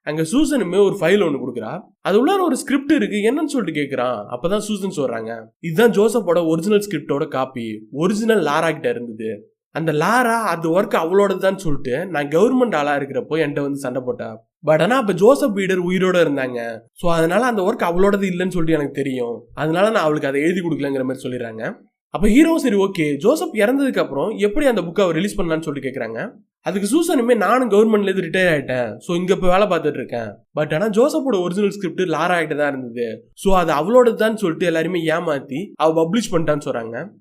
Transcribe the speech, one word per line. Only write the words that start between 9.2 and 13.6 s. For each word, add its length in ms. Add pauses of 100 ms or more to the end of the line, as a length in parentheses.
அந்த 220
லாரா, 500
அது 400
ஒர்க் 20
அவளோடதுதான்னு 720
சொல்லிட்டு 500
நான் 220
கவர்மெண்ட் 460
ஆளா 220
இருக்கிறப்போ 400
என்கிட்ட 240